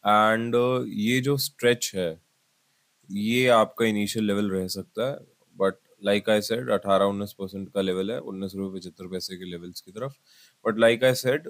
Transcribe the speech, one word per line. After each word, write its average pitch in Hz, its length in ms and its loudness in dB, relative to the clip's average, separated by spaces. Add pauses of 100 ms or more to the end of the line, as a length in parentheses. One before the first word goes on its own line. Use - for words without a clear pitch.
And, 110 480 4
अ, 123 340 2
ये 113 320 0
जो 139 160 0
stretch - 580 0
है 85 380 -6 (800)
ये 113 380 0
आपका 113 360 4
initial 107 400 0
level 101 260 0
रह 92 180 -2
सकता 107 420 -6
है। 143 80 -10 (440)
But 98 100 2 (360)
like 101 200 2
I 107 220 2
said, 120 200 -4
अठारह 98 340 2
उन्नीस 101 280 -2
परसेंट 98 400 -10
का 101 80 -2
level 95 300 -2
है, 123 100 -6
उन्नीस 95 340 -10
रुपये 95 260 -8
पचहत्तर 90 260 -16
पैसे 92 300 -8
के 90 80 -14
levels 87 360 -12
की 92 120 -20
तरफ। 127 220 -10 (540)
But 110 100 0
like 117 240 6
I 127 220 2
said 151 260 0